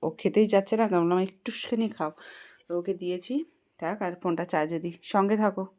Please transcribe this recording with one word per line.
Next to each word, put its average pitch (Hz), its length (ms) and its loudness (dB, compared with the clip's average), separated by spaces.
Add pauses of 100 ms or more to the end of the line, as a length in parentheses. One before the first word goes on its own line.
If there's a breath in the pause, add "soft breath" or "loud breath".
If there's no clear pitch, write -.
ও 156 80 -2
খেতেই 208 380 2
চাচ্ছে 196 280 2
না, 220 120 2
তো 180 120 2
বললাম, 175 180 4
"একটুখানি 220 680 -4
খাও।" 160 240 -4 (560 loud breath)
তো 175 100 -2
ওকে 180 160 -2
দিয়েছি, 185 500 -4 (340)
থাক, 196 240 -4
আর 180 100 -2 (100)
ফোনটা 170 220 0
চার্জে 160 360 -2
দিই, 170 120 -6 (100)
সঙ্গে 202 340 2
থাকো। 190 300 0 (120)